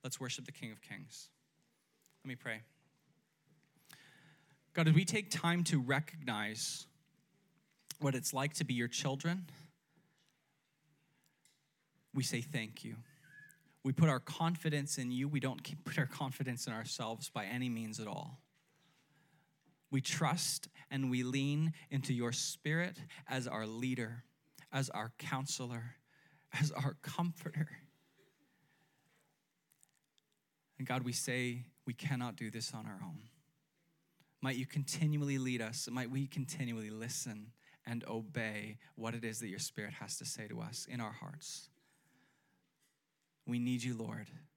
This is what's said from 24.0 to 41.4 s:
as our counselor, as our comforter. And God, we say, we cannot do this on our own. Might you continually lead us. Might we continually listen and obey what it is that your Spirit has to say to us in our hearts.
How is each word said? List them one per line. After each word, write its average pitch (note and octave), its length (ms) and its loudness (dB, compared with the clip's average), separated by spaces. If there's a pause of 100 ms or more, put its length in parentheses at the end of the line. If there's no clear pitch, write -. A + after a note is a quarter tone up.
as C3+ 200 0
our A2 280 -4
counselor, B2 800 -4 (640)
as D3+ 120 4
our C3+ 280 0
comforter. E3 680 -2 (3000)
And C3 100 -4
God, B2+ 180 2
we B2 80 0
say, B2 520 0 (240)
we A#2+ 60 -2
cannot B2 420 -2
do A2 140 -4
this A2 240 -4
on A2 100 -8
our G#2 180 -8
own. F#2+ 280 -10 (1120)
Might C3 140 0
you C3 100 -2
continually D3 720 2
lead B2+ 240 0
us. A2+ 280 -4
Might B2 200 -2
we C3+ 160 0
continually A#2 640 -4
listen A2 600 -6 (340)
and A#2 180 -2
obey G#2+ 720 -4 (180)
what A2+ 200 -4
it A#2 100 -6
is A2 160 -4
that A2+ 80 -4
your F#2 100 -4
Spirit G#2 360 -6
has - 240 -6
to - 80 -8
say A2 220 -6
to A2+ 120 -6
us A2+ 240 -8
in B2 160 -6
our A2 120 -4
hearts. - 580 -12 (1800)